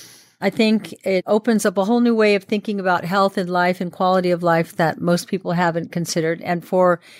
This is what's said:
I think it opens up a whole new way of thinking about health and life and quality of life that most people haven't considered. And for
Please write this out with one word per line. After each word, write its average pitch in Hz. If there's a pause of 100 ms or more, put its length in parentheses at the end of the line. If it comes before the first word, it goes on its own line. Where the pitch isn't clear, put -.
(380)
I -
think 220 (100)
it 185
opens 214
up 202
a 190
whole 240
new 233
way 214
of 202
thinking 214
about 180
health 196
and 180
life 180
and 180
quality 185
of 175
life 165
that 160
most 175
people 180
haven't 170
considered. 165
And 175
for 180 (180)